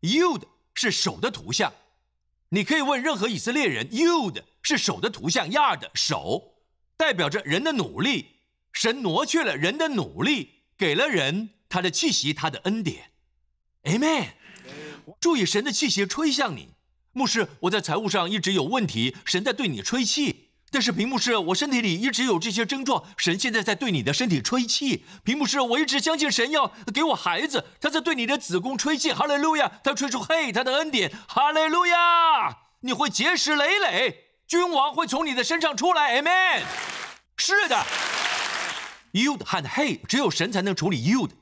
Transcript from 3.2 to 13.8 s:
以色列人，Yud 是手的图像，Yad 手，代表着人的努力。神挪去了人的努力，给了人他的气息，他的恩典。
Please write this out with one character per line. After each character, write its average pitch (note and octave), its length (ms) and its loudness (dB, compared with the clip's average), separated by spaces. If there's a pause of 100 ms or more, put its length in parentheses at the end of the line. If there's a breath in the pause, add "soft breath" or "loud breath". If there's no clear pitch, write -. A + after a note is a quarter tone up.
以 G#3+ 100 -4
色 - 120 -4
列 C4+ 160 0
人， B2 220 -2
Yud D4+ 560 0 (180)
是 D4+ 140 0
手 - 240 -2
的 G#3+ 80 -2
图 D#3 220 -6
像， F3+ 200 0
Yad A3+ 440 0
手， - 640 -4 (400)
代 D#4 160 2
表 E3 160 -2
着 F#3 100 -4
人 G3 240 -2
的 D#4+ 80 0
努 E3 300 -4
力。 A3 340 -4 (360)
神 A#3+ 280 -2
挪 G#3 240 0
去 D#4 180 0
了 F#3+ 140 -2
人 F3 220 0
的 D#4+ 100 0
努 C3 340 -4
力， - 380 -2 (160)
给 D#3+ 180 0
了 B3+ 140 2
人 F#3 420 -2 (180)
他 F3+ 140 -2
的 F3+ 80 0
气 C4+ 220 0
息， C#3+ 200 0
他 D3+ 160 -2
的 B2+ 120 -8
恩 G#3+ 240 -2
典。 - 260 -6 (720)